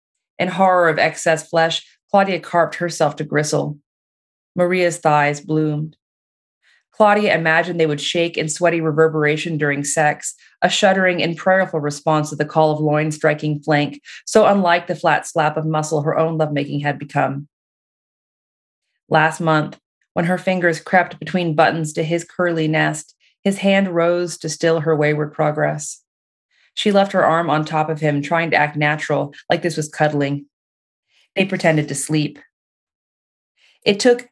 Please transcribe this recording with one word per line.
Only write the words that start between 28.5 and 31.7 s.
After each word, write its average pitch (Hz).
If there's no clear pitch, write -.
to 165
act 151
natural, 147
like 175
this 160
was 151
cuddling. 143
They 196
pretended 165